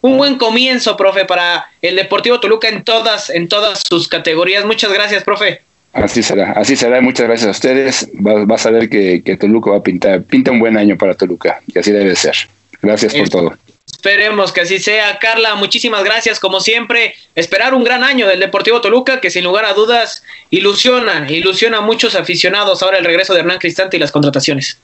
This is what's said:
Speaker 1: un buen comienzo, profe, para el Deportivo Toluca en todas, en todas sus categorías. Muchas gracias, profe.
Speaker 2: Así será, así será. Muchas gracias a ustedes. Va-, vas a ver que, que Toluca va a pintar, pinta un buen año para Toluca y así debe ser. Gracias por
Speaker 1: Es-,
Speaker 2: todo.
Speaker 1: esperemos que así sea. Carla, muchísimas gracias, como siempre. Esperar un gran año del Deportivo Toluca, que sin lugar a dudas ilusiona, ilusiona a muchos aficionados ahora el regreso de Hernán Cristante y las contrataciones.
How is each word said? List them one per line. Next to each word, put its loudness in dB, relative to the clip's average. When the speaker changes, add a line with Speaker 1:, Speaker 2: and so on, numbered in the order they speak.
Speaker 1:
un 2
buen 2
comienzo, 0
profe, 0
para -2
el -2
Deportivo 0
Toluca 0
en -6
todas, -2
en -4
todas -2
sus -2
categorías. 0
Muchas 0
gracias, 0
profe. -2
Speaker 2:
Así 0
será, 0
así 0
será. 2
Muchas 2
gracias 0
a 0
ustedes. 0
Va-, 2
vas 2
a 4
ver 4
que, 0
que -2
Toluca 2
va 2
a -2
pintar, 0
pinta 2
un 2
buen 2
año 2
para 0
Toluca -2
y -4
así 0
debe 2
ser. -2
Gracias 0
por 0
Speaker 1:
Es-, -2
Speaker 2:
todo. 0
Speaker 1:
esperemos 0
que 0
así -2
sea. -2
Carla, 0
muchísimas -2
gracias, 0
como -2
siempre. 0
Esperar 0
un 2
gran 0
año 2
del 2
Deportivo 0
Toluca, 0
que 0
sin -4
lugar 0
a -2
dudas 0
ilusiona, 0
ilusiona 0
a -2
muchos 0
aficionados 0
ahora 2
el 0
regreso 2
de 2
Hernán -2
Cristante -2
y 0
las 0
contrataciones. -2